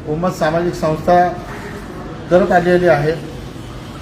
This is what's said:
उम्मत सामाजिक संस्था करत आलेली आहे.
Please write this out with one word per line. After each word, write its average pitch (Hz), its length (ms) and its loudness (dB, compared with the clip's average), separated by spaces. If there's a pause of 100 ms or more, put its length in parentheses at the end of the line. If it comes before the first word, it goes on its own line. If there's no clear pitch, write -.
उम्मत 165 200 0
सामाजिक 170 440 0
संस्था 175 560 2 (1000)
करत 185 220 4
आलेली 180 360 4
आहे. 151 240 4 (920)